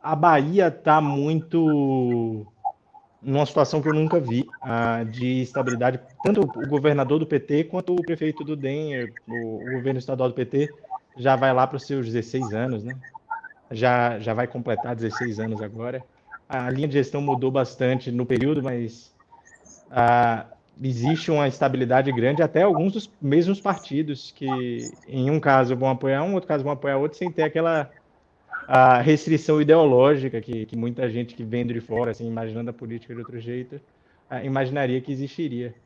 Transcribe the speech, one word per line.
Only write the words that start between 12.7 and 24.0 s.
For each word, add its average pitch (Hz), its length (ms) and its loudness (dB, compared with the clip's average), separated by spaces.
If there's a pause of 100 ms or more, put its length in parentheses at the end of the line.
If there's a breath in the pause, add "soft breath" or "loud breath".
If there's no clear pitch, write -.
né? 127 100 -10 (760)
Já, 120 520 2
já 110 120 -4
vai 120 140 -2
completar 120 480 -6
dezesseis 113 460 -6
anos 110 200 -6
agora. 117 440 -10 (440 loud breath)
A 127 220 -6
linha 135 160 -2
de 139 80 -4
gestão 139 260 0
mudou 131 300 0
bastante 127 600 -2
no 123 120 -2
período, 131 380 0
mas, 120 500 -8 (800)
ah, 117 560 4 (340)
existe 135 520 -2
uma 147 160 2
estabilidade 131 640 2
grande, 131 300 2
até 160 200 2
alguns 190 300 2
dos 208 180 -8 (100)
mesmos 170 400 2
partidos, 151 680 -6